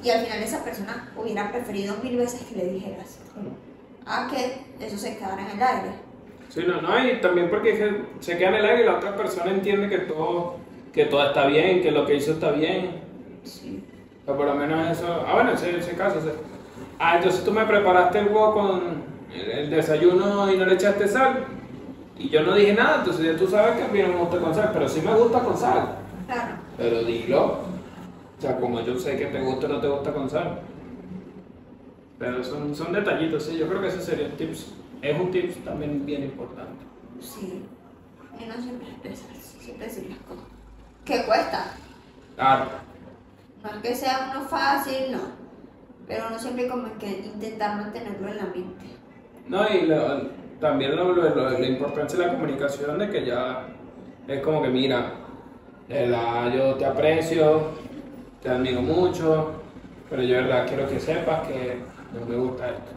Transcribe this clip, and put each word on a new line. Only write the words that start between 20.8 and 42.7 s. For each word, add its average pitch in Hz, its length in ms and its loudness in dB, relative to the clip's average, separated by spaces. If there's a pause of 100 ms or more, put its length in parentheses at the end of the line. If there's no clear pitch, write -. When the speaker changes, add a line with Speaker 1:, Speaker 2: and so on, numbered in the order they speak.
Speaker 2:
sal", 262 380 2 (720)
y 139 120 -6
yo 151 140 6
no 185 100 4
dije 202 200 8
nada, 269 260 6
entonces 160 260 0
ya 160 100 2
tú 185 120 2
sabes 214 300 6
que - 60 0
a - 40 0
mí 202 140 2
no 180 80 4
me 180 80 2
gusta 175 220 0
con 160 140 0
sal, 208 200 2
pero 147 140 2
sí 160 140 0
me 214 120 2
gusta 233 260 6
con 208 180 0
sal. - 380 0 (320)
Speaker 1:
Claro. - 260 -6 (240)
Speaker 2:
Pero 117 260 0
dilo, 117 420 2
o - 960 -8
sea, 131 160 -2
como 120 240 -2
yo 123 180 -4
sé - 180 -4
que - 80 -2
te 135 160 -4
gusta 131 240 -2
o 143 40 -2
no 143 120 -2
te 147 60 0
gusta 143 260 -2
con 135 160 -4
sal. 160 300 -4 (1600)
Pero 123 240 -4
son, 147 320 -6
son 165 180 -6
detallitos, 165 500 0
sí, 165 140 -6
yo 156 100 0
creo 190 140 -2
que 180 60 -2
ese 170 140 -4
sería 151 260 -4
un 143 60 -10
tips, - 340 -8 (340)
es 151 180 -2
un 180 120 -2
tips - 340 -2
también 147 400 -4
bien 143 180 -4
importante. - 600 -12 (340)
Speaker 1:
Sí, 185 440 -12 (760)
y 226 60 -14
no 226 80 -12
siempre 247 340 -12
expresarse, - 720 -16
siempre 156 280 -14
decir 202 220 -12
las - 100 -14
cosas, - 260 -16 (600)
que 247 200 0
cuesta. - 400 0 (680)
Speaker 2:
Claro. 131 300 4 (960)